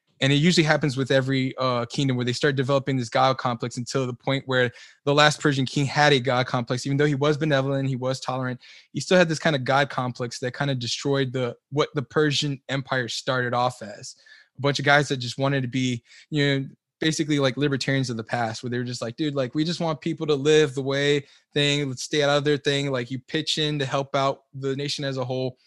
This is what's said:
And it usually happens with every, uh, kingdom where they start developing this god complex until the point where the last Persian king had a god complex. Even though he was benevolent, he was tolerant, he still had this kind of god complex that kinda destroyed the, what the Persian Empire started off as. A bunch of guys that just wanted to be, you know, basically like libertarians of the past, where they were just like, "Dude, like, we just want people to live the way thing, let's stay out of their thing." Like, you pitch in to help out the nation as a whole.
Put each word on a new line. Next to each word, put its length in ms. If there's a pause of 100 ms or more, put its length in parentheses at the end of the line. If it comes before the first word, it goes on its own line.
(220)
And 100
it 40
usually 280
happens 320
with 140
every, 480
uh, 280
kingdom 300
where 80
they 80
start 240
developing 400
this 140
god 260
complex 400
until 300
the 80
point 320
where 240 (340)
the 100
last 260
Persian 260
king 180
had 300
a 60
god 260
complex. 400
Even 100
though 80 (100)
he 0 (120)
was 100
benevolent, 520
he 80
was 240
tolerant, 380 (360)
he 60
still 180
had 100
this 100
kind 180
of 80
god 260
complex 500
that 160
kinda 180
destroyed 600
the, 220 (140)
what 240
the 80
Persian 680
Empire 380
started 440
off 300
as. 340 (400)
A 60
bunch 160
of 80
guys 220
that 100
just 200
wanted 240
to 60
be, 340 (280)
you 300
know, 80 (320)
basically 380
like 180
libertarians 540
of 80
the 60
past, 380
where 60
they 80
were 80
just 160
like, 160
"Dude, 180
like, 200
we 100
just 160
want 220
people 240
to 80
live 400
the 80
way 420 (300)
thing, 340
let's 140
stay 200
out 140
of 80
their 140
thing." 320
Like, 200
you 100
pitch 360
in 220
to 80
help 280
out 280 (100)
the 240
nation 260
as 140
a 80
whole. 320 (100)